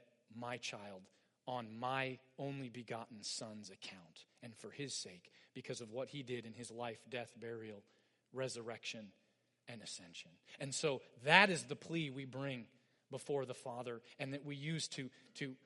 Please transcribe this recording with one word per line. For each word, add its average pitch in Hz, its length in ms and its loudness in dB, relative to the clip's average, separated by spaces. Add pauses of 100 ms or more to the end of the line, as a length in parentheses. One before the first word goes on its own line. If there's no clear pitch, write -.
(340)
my 120 240 -4
child, 101 440 -6 (460)
on 117 300 -2
my 131 400 2 (220)
only 139 300 -2
begotten 113 520 -6
son's 107 480 -4
account, 92 560 -12 (160)
and 117 140 -10
for 107 160 -10
his 139 220 -2
sake, - 380 -6 (220)
because 127 280 -4
of 110 100 -8
what 127 180 0
he 147 140 -4
did 120 220 -2
in 110 80 -8
his 113 180 -8
life, 117 280 -2 (100)
death, 120 300 -2
burial, 110 440 -6 (500)
resurrection, 117 800 -2 (560)
and 117 140 -8
ascension. 87 500 -10 (280)
And 139 140 -2
so 139 280 4 (220)
that 185 260 12
is 151 140 2
the 123 120 -2
plea 160 340 0
we 135 160 -4
bring 131 400 -2 (460)
before 135 340 2
the 123 80 -4
Father 120 480 -4 (180)
and 135 140 0
that 139 120 -4
we 143 100 -2
use 151 340 0
to, 131 200 -4 (260)
to 135 200 -2 (100)